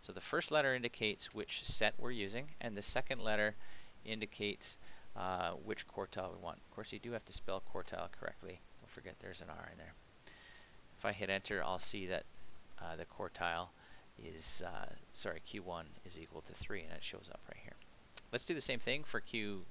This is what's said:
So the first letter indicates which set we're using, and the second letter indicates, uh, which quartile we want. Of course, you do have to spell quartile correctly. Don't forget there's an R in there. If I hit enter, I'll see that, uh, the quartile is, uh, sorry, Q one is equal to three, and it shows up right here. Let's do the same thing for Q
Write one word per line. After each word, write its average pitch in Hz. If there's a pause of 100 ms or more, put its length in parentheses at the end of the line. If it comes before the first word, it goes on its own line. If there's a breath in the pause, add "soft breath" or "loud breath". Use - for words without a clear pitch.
So -
the 90
first -
letter 143
indicates 117
which -
set -
we're -
using, 113 (120)
and 113
the 101
second 127
letter 107 (500 loud breath)
indicates, 107 (360 loud breath)
uh, 92
which 87
quartile 95
we 90
want. 87
Of -
course, -
you 104
do 120
have 113
to -
spell 95 (100)
quartile 90 (100)
correctly. - (200)
Don't 107
forget 95
there's 92
an 78
R 82
in 82
there. 80 (1040 loud breath)
If -
I 104
hit 101
enter, 98
I'll 90
see 98
that, 90 (560)
uh, 82
the 85
quartile 87 (500 loud breath)
is, 82
uh, 52 (260)
sorry, 82
Q 104
one 85 (220)
is 85
equal 82
to -
three, 101
and 80
it 85
shows -
up -
right -
here. - (580)
Let's 120
do 175
the 147
same 127
thing 139
for -
Q 104